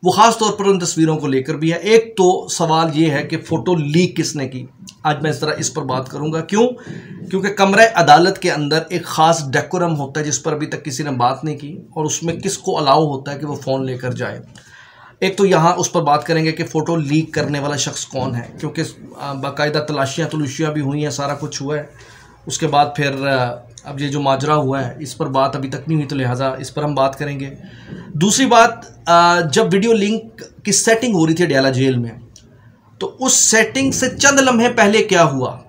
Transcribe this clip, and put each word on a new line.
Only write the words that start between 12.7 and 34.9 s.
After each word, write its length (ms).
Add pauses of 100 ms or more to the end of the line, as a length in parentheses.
अलाउ 320
होता 260
है 80
कि 60
वो 120
phone 280
लेकर 300
जाए। 260 (800)
एक 160
तो 80
यहाँ 300
उस 180
पर 100
बात 200
करेंगे 280
कि 140
photo 320
leak 360
करने 260
वाला 180
शख्स 300
कौन 280
है, 120 (120)
क्योंकि, 240 (360)
आ, 160
बाकायदा 460
तलाशियाँ 480
तलूशियाँ 440
भी 80
हुई 200
हैं, 100
सारा 240
कुछ 260
हुआ 160
है। 120 (580)
उसके 200
बाद 300
फिर, 280
आ, 240 (320)
अब 200
ये 80
जो 120
माजरा 320
हुआ 260
है, 220
इस 120
पर 160
बात 260
अभी 120
तक 200
नहीं 100
हुई, 80
तो 100
लिहाजा 460
इस 80
पर 140
हम 120
बात 200
करेंगे। 360 (680)
दूसरी 280
बात, 420 (200)
आ, 360
जब 260
वीडियो 240
लिंक 480 (240)
की 80
सेटिंग 420
हो 100
रही 100
थी 80
अडयाला 280
जेल 260
में, 220 (840)
तो 60
उस 340
सेटिंग 520
से 160
चंद 300
लम्हे 320
पहले 320